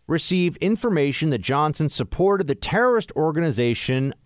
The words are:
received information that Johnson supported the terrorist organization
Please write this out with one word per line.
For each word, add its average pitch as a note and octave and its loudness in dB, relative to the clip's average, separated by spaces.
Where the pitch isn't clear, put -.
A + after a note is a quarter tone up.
received F3 0
information E3 0
that C3+ 0
Johnson D3 0
supported F#3 0
the C#3 0
terrorist A#3 0
organization C3+ 0